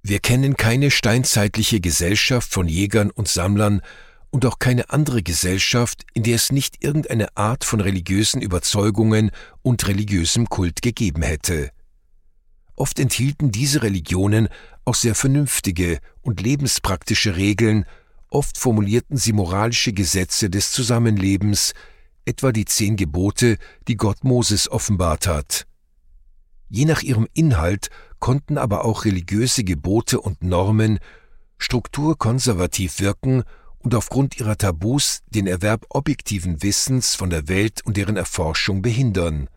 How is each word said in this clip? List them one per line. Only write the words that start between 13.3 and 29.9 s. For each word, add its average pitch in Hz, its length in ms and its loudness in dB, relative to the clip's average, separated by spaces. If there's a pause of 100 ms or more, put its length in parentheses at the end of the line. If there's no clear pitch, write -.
diese 139 300 0
Religionen 101 680 2 (360)
auch 123 100 0
sehr 113 200 2
vernünftige 98 840 0 (220)
und 92 200 -4
lebenspraktische 110 960 -2
Regeln, 104 500 2 (440)
oft - 280 -2
formulierten 113 600 2
sie 110 160 0
moralische 104 600 0
Gesetze 92 560 0
des 98 220 -2
Zusammenlebens, 104 1000 2 (500)
etwa 131 280 0
die 110 140 0
zehn 107 300 0
Gebote, 98 640 2 (300)
die 117 100 0
Gott 101 260 -2
Moses 120 460 2
offenbart 90 560 0
hat. 76 400 -4 (1040)
Je 117 160 0
nach 156 160 2
ihrem 113 320 0
Inhalt 104 560 2 (300)
konnten 143 380 -2
aber 120 280 -2
auch 113 200 -2
religiöse 104 580 0
Gebote 92 580 0